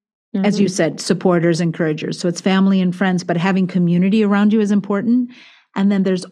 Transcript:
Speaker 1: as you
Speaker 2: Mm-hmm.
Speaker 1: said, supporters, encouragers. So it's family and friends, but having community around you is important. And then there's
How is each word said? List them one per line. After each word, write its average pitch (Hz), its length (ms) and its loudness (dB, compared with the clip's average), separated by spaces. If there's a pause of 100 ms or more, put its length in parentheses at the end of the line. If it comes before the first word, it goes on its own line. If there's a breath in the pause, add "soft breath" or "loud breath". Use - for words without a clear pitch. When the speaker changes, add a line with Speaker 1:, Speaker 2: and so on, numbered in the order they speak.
(360)
Speaker 1:
as 202 240 0
you 196 80 2
Speaker 2:
Mm-hmm. 180 80 -4
Speaker 1:
said, 156 240 -2
supporters, 170 600 0
encouragers. 160 580 -4
So 185 80 -4
it's 175 140 -4
family 190 400 2
and 180 140 0
friends, 185 280 -2
but 175 140 -4
having 190 300 0
community 180 560 2
around 208 300 2
you 226 80 2
is 202 100 0
important. 214 600 0 (440 loud breath)
And 196 160 0
then 196 120 0
there's 185 280 -2